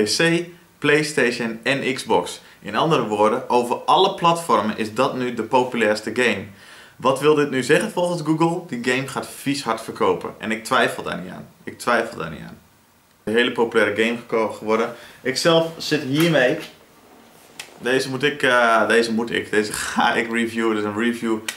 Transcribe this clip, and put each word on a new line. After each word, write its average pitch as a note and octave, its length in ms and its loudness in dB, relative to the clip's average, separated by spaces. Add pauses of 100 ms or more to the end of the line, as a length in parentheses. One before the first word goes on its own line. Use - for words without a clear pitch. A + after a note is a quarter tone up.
C, E3+ 400 2 (320)
PlayStation B2 880 0
en C3 300 0
Xbox. G#2 480 -2 (180)
In G2+ 160 -8
andere C3+ 320 2
woorden, G#2+ 420 2
over A#2+ 260 2
alle F#3 380 4
platformen A2+ 640 0
is G#2 160 -4
dat B2+ 220 2
nu B2 180 -4
de A2+ 100 -2
populairste A2+ 680 0
game. G#2 320 0 (500)
Wat C3 240 0
wil D3+ 160 4
dit D3 140 2
nu C3 140 -2
zeggen E3+ 280 2
volgens F3 300 -2
Google? E3 460 0
Die B2 260 -2
game C3+ 140 -2
gaat - 280 -8
vies C#3 280 -4
hard A2+ 180 -2
verkopen. F#2 560 -2
En G#2+ 140 -6
ik A2+ 120 -6
twijfel C3 400 0
daar E2+ 140 -6
niet F2+ 140 -12
aan. F2+ 160 -14 (160)
Ik - 160 -14
twijfel A#2 380 -2
daar D#2+ 120 -8
niet D#2 180 -12
aan. - 100 -18 (680)
Een G#2+ 100 -4
hele A#2+ 180 2
populaire A2 520 2
game A#2 140 -2
geko-, A2+ 340 -2
geworden. A2 440 -2 (260)
Ik C3 160 -4
zelf E3 400 4
zit C3+ 260 -2
hiermee. D3 540 2 (1200)
Deze C3 320 0
moet C3 140 -4
ik, D3 200 0
eh, A#2 440 4
deze A2+ 260 4
moet A2+ 180 -2
ik, F#2 200 -4
deze G#2 300 0
<laughs> - 120 -6
ga - 200 2
ik A#2 180 -2
reviewen. A2+ 440 0
Dit G#2 100 -2
is G#2 40 -2
een G#2 100 -4
review A#2 380 -2 (200)